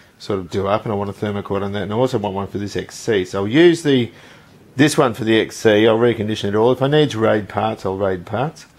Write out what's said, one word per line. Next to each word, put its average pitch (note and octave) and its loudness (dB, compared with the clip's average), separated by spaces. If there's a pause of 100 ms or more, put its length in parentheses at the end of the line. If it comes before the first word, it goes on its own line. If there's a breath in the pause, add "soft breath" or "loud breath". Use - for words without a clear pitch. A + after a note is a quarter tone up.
(180 loud breath)
sort G2+ -4
of F2 -8
do G2 -4
up, G#2+ 0
and A#2 -4
I - -2
want G2+ -4
a - -12
thermoquad G2+ -4
on G2 -6
that, G#2 -6
and G2+ -6
I G#2+ -2
also B2+ 0
want G2+ -2
one G2 -4
for - -12
this G2+ -6
X - -8
C. G2+ -2
So G2 -6
I'll G#2 -4
use D#3+ 4
the, C3 2 (640 loud breath)
this C#3+ 4
one C3 4
for A2 -8
the A2 4
X - 0
C, A2 4
I'll A2 4
recondition G#2+ 0
it G2+ -2
all. A#2 4
If B2+ -2
I C3+ 0
need D3 4
to A2 -6
raid G#2+ 0
parts, A2 -4
I'll F#2+ -4
raid F#2+ -2
parts. A#2+ -6 (140 soft breath)